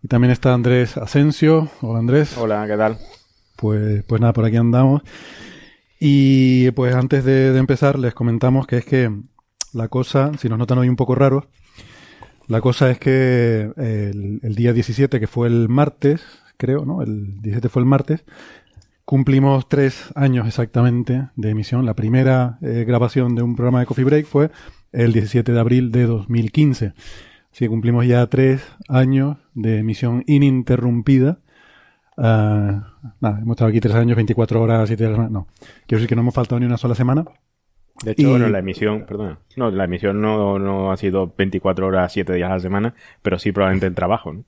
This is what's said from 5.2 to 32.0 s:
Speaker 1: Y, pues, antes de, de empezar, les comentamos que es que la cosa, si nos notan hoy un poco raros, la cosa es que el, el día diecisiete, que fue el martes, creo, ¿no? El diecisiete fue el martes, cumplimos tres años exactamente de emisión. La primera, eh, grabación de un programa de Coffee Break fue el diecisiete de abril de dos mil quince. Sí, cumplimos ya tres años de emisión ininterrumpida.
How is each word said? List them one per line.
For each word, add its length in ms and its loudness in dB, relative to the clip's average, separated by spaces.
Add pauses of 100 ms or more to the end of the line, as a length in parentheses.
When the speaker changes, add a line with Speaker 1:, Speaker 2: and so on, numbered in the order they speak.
Speaker 1:
Y, 720 4
pues, 240 0
antes 300 0
de, 260 4
de 80 2
empezar, 400 2
les 140 -2
comentamos 520 0
que 120 -2
es 80 -4
que 260 0 (640)
la 160 -6
cosa, 500 -2
si 80 -4
nos 100 -2
notan 200 -2
hoy 100 2
un 80 2
poco 180 0
raros, 300 2 (1040)
la 140 -2
cosa 300 2
es 60 -2
que 760 0
el, 680 -6
el 140 -6
día 160 2
diecisiete, 480 0
que 80 -4
fue 220 -2
el 180 2
martes, 540 0 (340)
creo, 300 -4
¿no? 160 -6
El 400 -8
diecisiete 260 -4
fue 140 0
el 80 2
martes, 340 0 (800)
cumplimos 640 2
tres 380 -2 (100)
años 320 0
exactamente 880 0
de 140 -4
emisión. 360 -2
La 100 -2
primera, 680 0
eh, 260 -4
grabación 480 0
de 60 -2
un 160 -2
programa 240 0
de 40 0
Coffee 200 -2
Break 200 2
fue 260 0 (420)
el 180 2
diecisiete 400 0
de 80 2
abril 320 2
de 140 2
dos 240 -2
mil 240 -2
quince. 400 0 (580)
Sí, 160 -4
cumplimos 400 0
ya 200 4
tres 380 2 (220)
años 500 2 (160)
de 260 -2
emisión 460 -2
ininterrumpida. 1120 2 (800)